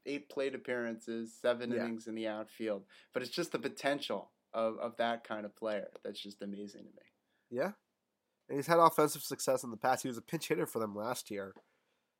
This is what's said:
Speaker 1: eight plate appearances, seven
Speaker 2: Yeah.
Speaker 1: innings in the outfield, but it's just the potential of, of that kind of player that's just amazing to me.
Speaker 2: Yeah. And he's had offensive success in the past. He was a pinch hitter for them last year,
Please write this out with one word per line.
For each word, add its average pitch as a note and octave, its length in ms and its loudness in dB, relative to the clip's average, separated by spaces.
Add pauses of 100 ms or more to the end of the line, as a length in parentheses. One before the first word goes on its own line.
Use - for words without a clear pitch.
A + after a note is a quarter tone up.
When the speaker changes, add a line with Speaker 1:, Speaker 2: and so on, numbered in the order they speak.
Speaker 1:
eight C#3+ 240 -6
plate C3+ 260 -2
appearances, A#2 880 -4
seven A#2+ 320 2
Speaker 2:
Yeah. A#2+ 120 2
Speaker 1:
innings A2+ 220 -4
in A2 80 -6
the A2+ 140 -2
outfield, G#2+ 560 -4 (300)
but B2+ 80 -2
it's B2 100 -8
just E3+ 200 -4
the - 60 0
potential C3+ 720 -4 (200)
of, A2+ 260 0
of A2+ 180 -4
that A#2 280 0
kind G#2+ 200 -6
of G2+ 120 -12
player G#2 320 -2 (160)
that's G#2+ 160 -8
just G2+ 220 -12
amazing G2+ 400 -8
to - 60 -20
me. - 140 -20 (480)
Speaker 2:
Yeah. D3 220 -2 (760)
And C3+ 100 -2
he's C3+ 80 -2
had E3+ 120 10
offensive D#3 440 8
success C3+ 400 0
in B2 80 -6
the A2 60 -6
past. B2+ 260 2
He D3 60 -2
was A#2 100 -4
a - 40 -8
pinch - 260 -4
hitter D#3+ 180 2
for - 120 -2
them G#2 180 -2
last A2+ 340 -4
year, G2 240 -6 (640)